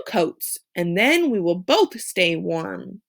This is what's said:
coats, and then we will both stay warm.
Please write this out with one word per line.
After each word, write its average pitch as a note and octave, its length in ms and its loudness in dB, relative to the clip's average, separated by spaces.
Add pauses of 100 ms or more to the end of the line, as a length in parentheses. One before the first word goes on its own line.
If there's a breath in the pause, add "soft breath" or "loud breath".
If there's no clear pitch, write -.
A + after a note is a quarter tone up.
coats, - 520 -2 (180)
and F3 220 -2
then D4 340 4
we A3 80 0
will F3 160 2
both C4 440 2
stay F3 360 0
warm. F3+ 720 -6